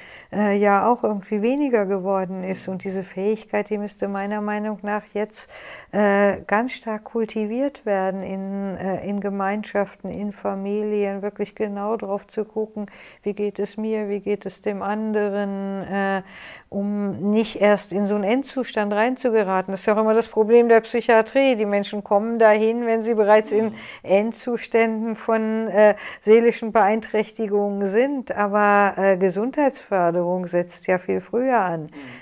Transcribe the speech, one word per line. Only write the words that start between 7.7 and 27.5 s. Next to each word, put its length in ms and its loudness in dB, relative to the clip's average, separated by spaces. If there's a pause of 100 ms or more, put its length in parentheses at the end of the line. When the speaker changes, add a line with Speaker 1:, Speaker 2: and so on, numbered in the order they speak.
Speaker 1:
werden 380 -2
in, 540 -6
äh, 300 -4
in 140 -4
Gemeinschaften, 880 -4
in 240 -8
Familien, 880 -4
wirklich 320 -6
genau 420 -4
drauf 300 -6
zu 180 -6
gucken, 420 -8 (360)
wie 120 -4
geht 240 -4
es 180 -6
mir, 320 -4
wie 120 -4
geht 260 -4
es 160 -12
dem 200 -4
anderen, 1000 -2
äh, 400 -2 (460)
um 640 -2
nicht 300 0
erst 320 2
in 140 0
so 80 0
einen 100 -2
Endzustand 680 -2
reinzugeraten. 800 0
Das 80 -6
ist 60 -4
ja 80 4
auch 60 2
immer 140 4
das 140 2
Problem 400 6
der 120 8
Psychiatrie. 760 4
Die 100 0
Menschen 360 -2
kommen 360 0
dahin, 480 4
wenn 160 0
sie 120 0
bereits 380 4
in 140 2
Speaker 2:
Mhm. 80 -4 (280)
Speaker 1:
Endzuständen 1120 0
von, 520 -2
äh, 260 6 (260)
seelischen 520 4
Beeinträchtigungen 1120 0